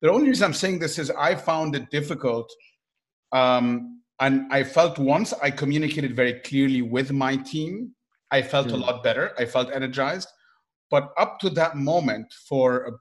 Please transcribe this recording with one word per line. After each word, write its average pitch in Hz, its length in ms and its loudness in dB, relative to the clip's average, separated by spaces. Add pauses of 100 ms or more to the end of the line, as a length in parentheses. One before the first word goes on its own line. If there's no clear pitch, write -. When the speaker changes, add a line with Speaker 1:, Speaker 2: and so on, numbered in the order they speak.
Speaker 1:
The 156 80 4
only 269 180 4
reason 240 160 2
I'm 170 80 2
saying 185 280 -2
this 160 180 -4
is 143 140 -4
I 151 220 0
found 160 400 -2
it 131 140 -6
difficult, 139 640 -4 (800)
um, 123 680 2 (180)
and 135 320 2
I 139 100 4
felt 165 360 2
once 143 420 2
I 143 100 0
communicated 147 640 -2
very 123 260 2
clearly 135 420 2
with 127 300 -2
my 135 240 0
team, 160 560 -6 (380)
I 139 120 4
felt 131 300 0
a 113 40 -2
Speaker 2:
Hmm. 127 60 -2
Speaker 1:
lot 120 200 -2
better. 123 360 0
I 123 80 0
felt 127 260 -2
energized. 135 560 -4 (640)
But 143 260 0
up - 240 0
to 190 100 0
that 160 260 0
moment, 139 540 0 (160)
for, 127 420 2
uh, - 20 -10 (100)